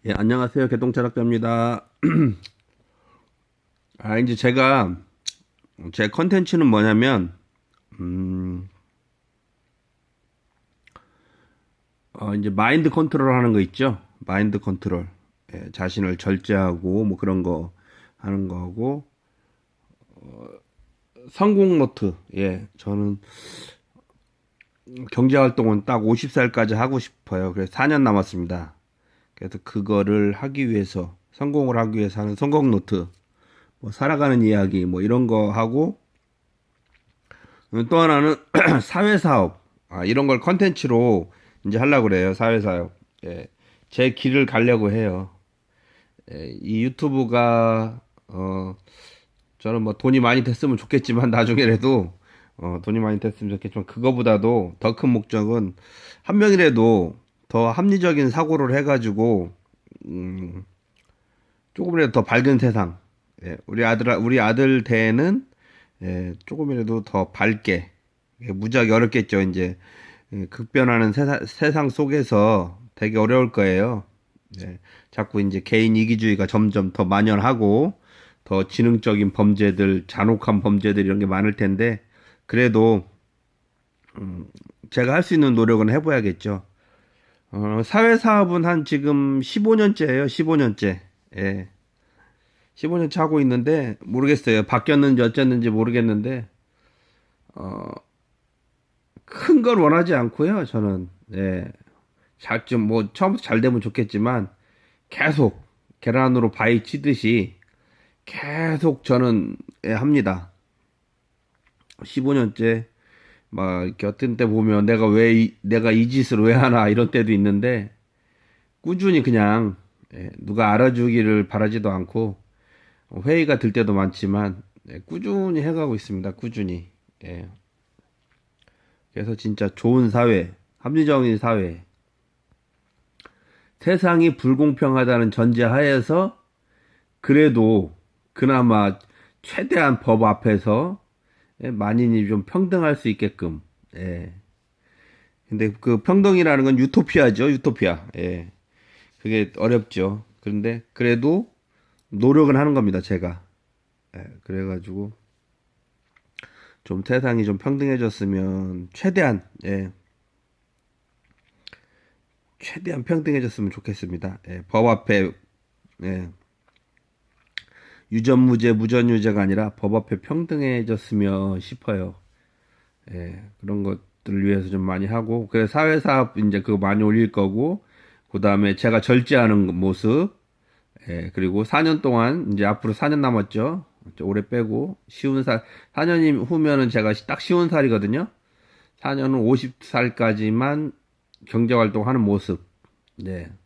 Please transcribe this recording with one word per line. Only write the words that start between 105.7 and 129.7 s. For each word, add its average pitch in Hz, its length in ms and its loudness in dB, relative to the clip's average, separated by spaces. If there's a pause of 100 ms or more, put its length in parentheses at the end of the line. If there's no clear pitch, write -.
계란으로 123 500 2
바위 113 340 0
치듯이 120 720 -2 (720)
계속 151 800 -4
저는, 113 520 0 (280)
예, 101 80 -4
합니다. 107 600 0 (1500)
십오 135 300 -2
년째. 113 540 0 (640)
막, 92 360 -4
이렇게 98 200 -8
어떤 113 300 -4
때 120 100 0
보면, 107 400 2
'내가 113 200 4
왜 113 260 6
이, 113 300 4
내가 113 280 0
이 113 180 4
짓을 123 320 0
왜 113 120 6
하나?' 120 380 4
이런 113 200 2
때도 113 220 2
있는데, 104 580 0 (920)
꾸준히 175 400 0
그냥, 107 540 2 (380)
예, 92 240 -14
누가 104 340 0
알아주기를 117 760 2
바라지도 107 420 -2
않고, 95 520 -6 (800)
회의가 147 340 2
들 110 140 -2
때도 107 220 0
많지만, 98 680 -2 (280)
예, 90 100 -16
꾸준히 185 640 -4
해가고 156 320 -4
있습니다. 98 380 -8
꾸준히. 98 580 -8 (340)
예. 87 240 -16 (1700)
그래서 110 200 -8
진짜 107 360 -4